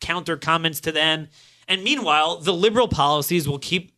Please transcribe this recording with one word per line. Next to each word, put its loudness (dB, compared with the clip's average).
counter -4
comments 0
to -4
them. 0
And -2
meanwhile, 2
the -2
liberal 2
policies 2
will -4
keep, -6